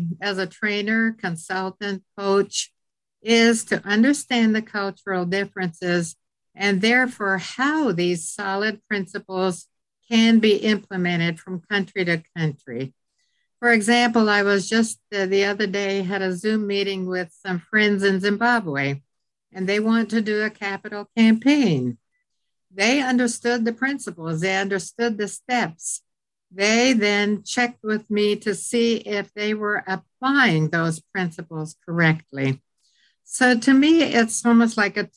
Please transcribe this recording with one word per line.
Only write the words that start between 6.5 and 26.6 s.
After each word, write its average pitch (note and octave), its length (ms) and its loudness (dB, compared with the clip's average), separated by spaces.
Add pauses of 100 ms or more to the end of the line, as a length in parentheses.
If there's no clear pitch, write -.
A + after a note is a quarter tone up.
and G3 280 0
therefore A3+ 560 0
how C4+ 540 -2
these F3 360 -2
solid G#3 600 -6
principles F#3+ 800 -6 (420)
can A3+ 300 4
be G#3+ 180 4
implemented F3+ 800 -2
from F#3 300 -12
country G3 340 -4
to E3+ 200 -2 (120)
country. C#3 580 -6 (680)
For A#3+ 120 4
example, A#3 560 4
I G#3 160 2
was G3 240 2
just, A3+ 320 0 (160)
uh, G3 120 0
the G3 180 2
other G3+ 220 -2
day G3 340 -2
had F#3+ 200 -4
a F#3 140 -2
Zoom G#3+ 320 -2
meeting G3 380 -4
with F3+ 260 -6 (140)
some F3 140 -4
friends G#3 440 2
in G3 160 2
Zimbabwe, F#3+ 800 0 (520)
and F#3+ 160 -4
they G#3 100 0
want A3 300 2
to A3 120 0
do G#3+ 220 -2
a G#3+ 60 -2
capital G#3 640 -10
campaign. A3+ 840 4 (760)
They A#3 280 2
understood B3 640 0
the A#3 100 -2
principles, E3+ 680 -6
they F#3+ 160 -2
understood G3+ 600 -4
the G#3 100 -4
steps. G3+ 760 -6 (520)
They A3 380 2